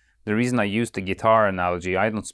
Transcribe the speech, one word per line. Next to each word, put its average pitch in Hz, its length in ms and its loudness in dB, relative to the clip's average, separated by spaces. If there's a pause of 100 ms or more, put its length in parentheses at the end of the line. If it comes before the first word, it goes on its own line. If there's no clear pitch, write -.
(240)
the 107 100 -2
reason 123 240 0
I 107 60 2
used 104 300 -2
the - 60 -4
guitar 107 460 2
analogy, 90 500 -2
I 104 140 2
don't 107 220 -6